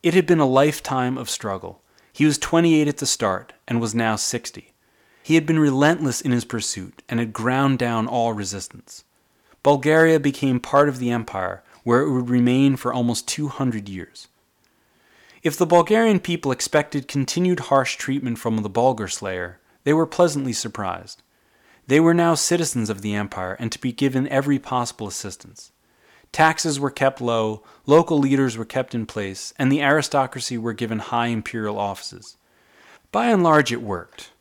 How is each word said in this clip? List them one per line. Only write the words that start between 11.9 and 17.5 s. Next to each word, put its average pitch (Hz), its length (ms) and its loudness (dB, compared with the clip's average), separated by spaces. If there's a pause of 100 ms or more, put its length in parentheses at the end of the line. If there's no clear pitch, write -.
it 151 100 0
would 127 180 -2
remain 127 460 4
for 123 180 -6
almost 120 340 -2
two 147 200 -6
hundred 110 420 -4
years. - 380 -14 (1120)
If 151 160 -2
the 180 80 2
Bulgarian 196 540 4
people 165 320 -4
expected 143 560 -2
continued 175 540 -2